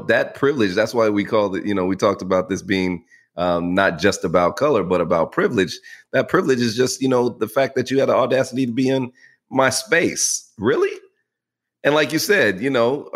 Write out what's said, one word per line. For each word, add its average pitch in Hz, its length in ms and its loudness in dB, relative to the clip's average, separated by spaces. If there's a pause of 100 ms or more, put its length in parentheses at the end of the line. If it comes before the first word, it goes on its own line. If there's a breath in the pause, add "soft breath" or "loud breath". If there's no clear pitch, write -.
that 113 300 0
privilege, 123 400 0
that's 107 180 0
why 113 160 2
we 104 160 0
call 101 300 0
it, 90 100 -6
you 104 80 -2
know, 95 120 0
we 95 120 0
talked 98 240 0
about 92 260 0
this 92 140 -4
being, 92 420 -2 (320 soft breath)
um, 87 380 -2
not 92 260 2
just 95 240 0
about 87 320 2
color, 135 280 0
but 87 180 0
about 82 320 0
privilege. 123 440 0 (340 loud breath)
That 127 180 0
privilege 151 320 2
is 113 140 -2
just, 127 260 -2
you 131 80 0
know, 123 200 2
the 110 200 -6
fact 135 260 -2
that 127 160 -2
you 135 80 2
had 135 100 2
the 110 60 4
audacity 127 500 0
to 120 60 -6
be 127 160 0
in 131 240 -2 (380 soft breath)
my 131 200 2
space. - 880 -2
Really? 175 340 0 (920)
And 143 120 2
like 151 180 2
you 160 60 0
said, 120 420 2
you 131 80 -2
know, 131 460 0